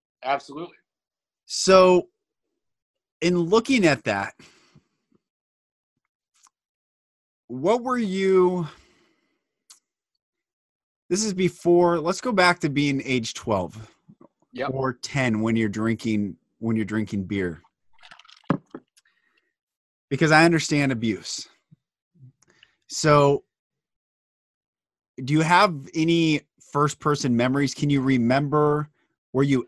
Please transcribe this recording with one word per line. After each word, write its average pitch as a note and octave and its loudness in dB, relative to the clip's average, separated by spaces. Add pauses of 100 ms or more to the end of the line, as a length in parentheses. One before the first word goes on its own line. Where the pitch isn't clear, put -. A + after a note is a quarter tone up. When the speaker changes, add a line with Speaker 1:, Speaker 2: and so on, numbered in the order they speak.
(240)
Speaker 1:
absolutely. C#3+ -8 (720)
Speaker 2:
So, F#3 4 (1120)
in F3+ 0
looking A3 2
at C#3+ 2
that, G2 -4 (3250)
what E3+ -2
were B3 -4
you, F#3 0 (2500)
this G3+ -2
is G#3+ -4
before, F3 2
let's E3 -4
go B3+ -4
back F3+ 2
to D#3 -2
being C#3+ 0
age B2 -4
twelve G2 -6 (680)
Speaker 1:
Yep. B2+ -6
Speaker 2:
or C3 -4
ten B2 -2
when A2+ 0
you're A2+ 0
drinking, G#2+ -4 (240)
when A2+ -4
you're A2 -2
drinking G#2 -4
beer. F2+ -6 (2500)
Because D#3 2
I D#3 8
understand D3+ 2
abuse. A2 -6 (1400)
So, C#3+ 2 (1800)
do B2+ -8
you D3+ 2
have E3+ 2
any E3 0 (320)
first-person D3 -2
memories? C3 0
Can D3 -4
you C#3 0
remember, C#3+ 0 (420)
were C3 0
you C3+ 0